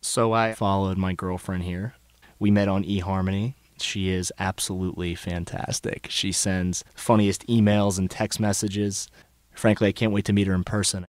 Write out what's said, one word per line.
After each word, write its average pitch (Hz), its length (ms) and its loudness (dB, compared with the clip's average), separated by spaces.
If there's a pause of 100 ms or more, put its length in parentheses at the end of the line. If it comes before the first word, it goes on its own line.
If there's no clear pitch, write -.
So 113 320 0
I 113 220 2
followed 98 440 0
my 92 140 0
girlfriend 90 520 -6
here. 90 300 -6 (440)
We 104 120 2
met 101 180 4
on 190 160 2
eHarmony. 98 680 -2 (240)
She 95 300 -4
is 90 300 -2
absolutely 92 760 -4
fantastic. - 960 -6
She - 220 -2
sends 90 520 0 (100)
funniest 104 520 2
emails 104 520 4
and 92 120 0
text - 300 -4
messages. 104 680 -2 (440)
Frankly, 107 360 2
I 95 40 2
can't 110 200 0
wait 101 140 0
to 107 60 0
meet 101 140 4
her 98 80 0
in 90 100 2
person. 98 500 -2